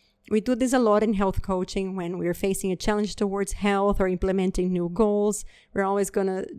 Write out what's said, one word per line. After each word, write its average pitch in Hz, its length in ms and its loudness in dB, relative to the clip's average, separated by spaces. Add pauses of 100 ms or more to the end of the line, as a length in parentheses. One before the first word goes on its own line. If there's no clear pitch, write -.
(300)
We 214 120 2
do 254 140 0
this 240 180 0
a 269 60 6
lot 214 220 6
in 220 120 2
health 190 280 0
coaching 190 540 -4
when 180 220 -6
we're 175 160 -2
facing 190 380 -2
a 180 40 -2
challenge 208 400 -2
towards 196 380 -2
health 202 480 2
or 185 60 2
implementing 185 680 0
new 175 160 -2
goals. 208 560 0 (280)
We're 196 100 0
always 196 260 0
gonna 190 360 -2 (140)